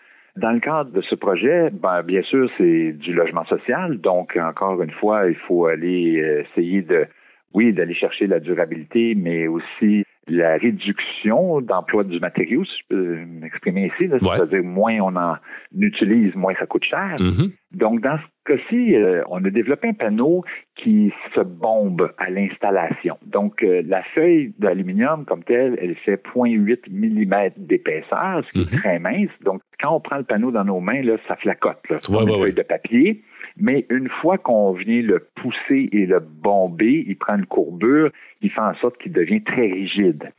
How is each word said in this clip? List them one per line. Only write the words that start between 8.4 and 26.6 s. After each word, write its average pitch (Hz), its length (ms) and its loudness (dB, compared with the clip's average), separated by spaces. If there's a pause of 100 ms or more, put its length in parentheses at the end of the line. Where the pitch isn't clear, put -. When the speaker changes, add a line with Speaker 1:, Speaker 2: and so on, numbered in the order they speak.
Speaker 1:
durabilité, 85 760 -2
mais 85 320 0
aussi 101 580 0 (220)
la 82 300 2
réduction 120 1040 -2
d'emploi 104 420 0
du 87 160 -4
matériau, 92 460 -2
si - 160 -10
je - 40 -14 (120)
peux 87 200 -2 (100)
m'exprimer 85 680 -4
ici, 180 140 0
là, 147 80 2
Speaker 2:
Ouais. 92 200 0
Speaker 1:
c'est-à-dire 90 280 0
moins 104 360 0
on 95 160 0
en 87 180 0 (440)
utilise, 107 560 2
moins 95 240 0
ça - 60 -4
coûte - 200 0
cher. 180 360 -4
Speaker 2:
Mhm. 92 300 0 (220)
Speaker 1:
Donc, 113 280 0
dans 135 160 0
ce 156 60 -6 (320)
cas-ci, 226 400 2
euh, 92 340 4
on 92 160 -4
a 98 60 0
développé 120 380 0
un 226 40 0
panneau 127 500 0 (340)
qui 208 360 4 (220)
se - 60 2
bombe 92 760 0
à 95 140 -6
l'installation. 92 960 -2
Donc, 101 360 -2
euh, 90 240 4
la 92 160 0 (120)
feuille 160 440 2
d'aluminium 101 680 0
comme 87 180 -4
telle, 123 380 2
elle 87 140 -2
fait 101 200 -2
point 123 360 0
huit 110 280 2 (100)